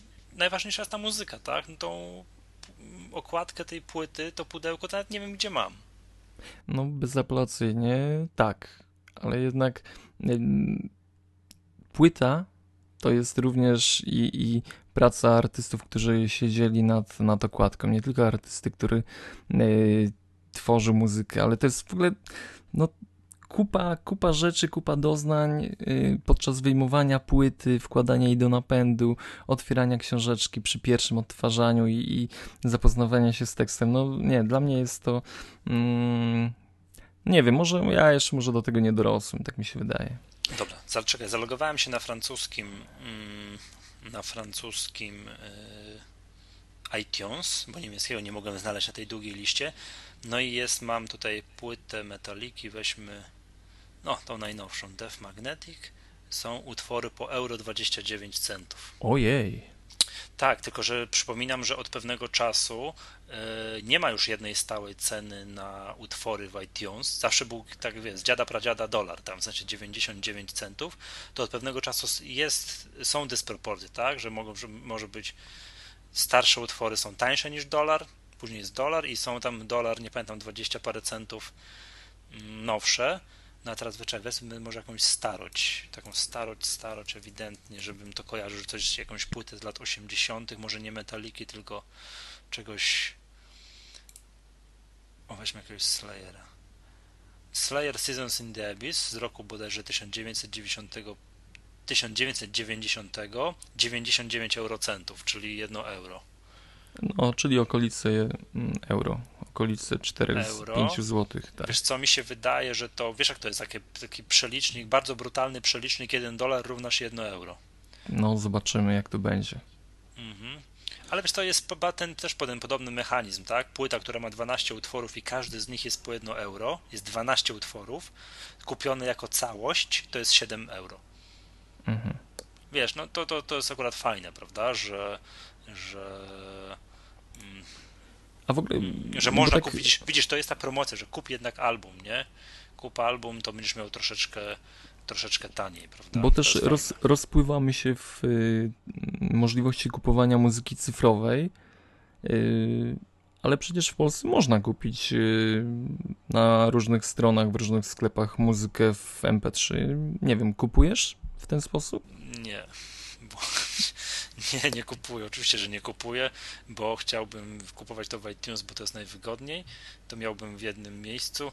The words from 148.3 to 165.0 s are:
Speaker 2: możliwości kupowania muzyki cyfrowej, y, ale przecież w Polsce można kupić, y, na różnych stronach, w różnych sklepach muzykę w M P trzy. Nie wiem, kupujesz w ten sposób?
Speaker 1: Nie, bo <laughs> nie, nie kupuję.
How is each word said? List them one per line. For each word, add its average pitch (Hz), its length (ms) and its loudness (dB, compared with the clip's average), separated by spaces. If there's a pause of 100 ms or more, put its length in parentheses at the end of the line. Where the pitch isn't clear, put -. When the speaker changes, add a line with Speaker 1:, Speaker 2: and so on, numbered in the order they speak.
Speaker 2:
możliwości 120 680 4
kupowania 123 480 6
muzyki 120 380 4
cyfrowej, 117 760 4 (760)
y, 113 680 2 (480)
ale 143 140 4
przecież 170 320 0
w - 60 -10
Polsce 151 320 2
można 135 320 6
kupić, - 540 -2
y, 110 520 4 (640)
na 113 400 6
różnych 113 360 4
stronach, 110 460 4
w 104 40 0
różnych 110 300 2
sklepach - 540 0
muzykę 110 540 6
w - 320 -6
M 110 160 4
P - 100 0
trzy. - 460 0 (240)
Nie 123 160 4
wiem, 107 160 2
kupujesz 143 640 6 (200)
w - 100 -12
ten 151 140 0
sposób? - 420 -4 (400)
Speaker 1:
Nie, 104 200 -10 (580)
bo 113 160 -18 (580)
<laughs> - 580 -6 (100)
nie, 143 80 4
nie 117 120 -4
kupuję. 117 420 -10